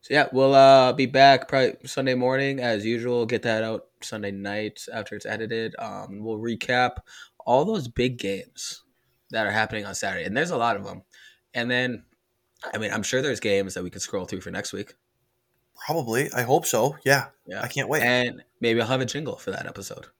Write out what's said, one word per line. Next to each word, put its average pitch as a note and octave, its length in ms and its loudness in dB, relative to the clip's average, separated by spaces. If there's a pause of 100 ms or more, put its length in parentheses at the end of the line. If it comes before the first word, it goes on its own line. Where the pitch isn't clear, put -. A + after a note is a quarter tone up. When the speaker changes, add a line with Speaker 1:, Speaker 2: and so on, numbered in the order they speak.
Speaker 1:
So, - 120 -6
yeah, D3 200 4
we'll, C3+ 200 4
uh, C3+ 380 10
be C3+ 140 2
back C3 420 6
probably C3 380 2
Sunday C3+ 280 -2
morning C3 460 0
as A2+ 260 0
usual. A#2+ 400 0
Get A2+ 180 -2
that A2 200 0
out A2 220 -6 (160)
Sunday G#2 300 -8
night G2+ 600 -8
after G#2+ 240 -8
it's G#2 100 -14
edited. A2+ 540 -6
Um, G2+ 400 -12
we'll A2 200 -6
recap A#2+ 580 -2 (480)
all B2+ 180 4
those F#3+ 240 -4
big B2 300 -2
games - 680 -10 (460)
that A2 180 -2
are G2 40 -2
happening G#2+ 340 -2
on G2 100 -12
Saturday. F#2 300 -4
And G2 100 -4
there's F3 160 0
a D3 60 -2
lot A#2 180 0
of G2+ 80 -8
them. F#2+ 200 -14 (500)
And A#2+ 180 -4
then, B2 320 -2 (680)
I G#2+ 60 -4
mean, G#2+ 120 -4
I'm G#2+ 120 -4
sure B2+ 180 -2
there's C3+ 180 -4
games G2 360 0
that F2+ 80 -6
we F2+ 60 -8
can F#2+ 120 -14
scroll F#2 240 -8
through F2+ 160 -10
for F#2 100 -14
next F#2 220 -8
week. G2 220 -12 (920)
Speaker 2:
Probably. C#3 480 -2
I B2+ 80 -2
hope C#3+ 240 2
so. B2+ 400 0
Yeah. C3+ 220 2 (200)
Speaker 1:
Yeah. G2 160 -10
Speaker 2:
I B2 60 -8
can't C3+ 180 -4
wait. C3 160 0
Speaker 1:
And B2 400 0 (160)
maybe A#2 220 2
I'll A2 60 -2
have C3 120 0
a B2+ 60 -2
jingle C3+ 320 -8
for - 140 -10
that - 160 -8
episode. - 400 -14 (120)